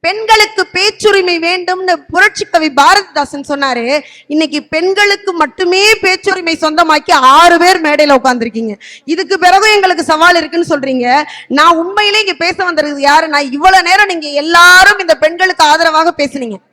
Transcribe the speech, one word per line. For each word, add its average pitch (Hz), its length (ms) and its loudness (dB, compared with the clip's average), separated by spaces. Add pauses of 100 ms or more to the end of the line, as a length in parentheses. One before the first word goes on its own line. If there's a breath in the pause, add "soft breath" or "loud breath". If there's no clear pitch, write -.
பெண்களுக்கு 427 600 -2 (100)
பேச்சுரிமை 392 640 0
வேண்டும்னு 359 540 -4 (180)
புரட்சி 381 340 -2
கவி 320 300 -2
பாரதிதாசன் 294 720 0
சொன்னாரு. 269 340 -4 (500 loud breath)
இன்னைக்கு 302 260 -2 (140)
பெண்களுக்கு 392 600 -2
மட்டுமே 349 480 -2 (220)
பேச்சுரிமை 370 580 -2
சொந்தமாக்கி 311 520 0 (180)
ஆறு 339 320 6
பேர் 370 180 4
மேடையில 294 380 2
உட்கார்ந்துருக்கீங்க. 226 560 -4 (380 loud breath)
இதுக்கு 370 260 -4
பிறகும் 392 360 4
எங்களுக்கு 370 360 0
சவால் 339 300 2
இருக்குன்னு 320 300 -4
சொல்றீங்க. 262 360 -4 (400 loud breath)
நான் 320 340 2
உண்மையிலே 415 420 -2
இங்க 370 120 -4 (100)
பேச 359 120 -4 (120)
வந்திருக்கிறது 294 400 -4
யாரு? 320 180 2
நான் 285 300 -4
இவ்வளவு 359 320 2
நேரம் 392 240 2
நீங்க 311 140 -8 (160)
எல்லாரும் 359 640 4
இந்த 330 120 2
பெண்களுக்கு 339 480 0
ஆதரவாக 320 520 2
பேசுனீங்க 254 420 -6 (140)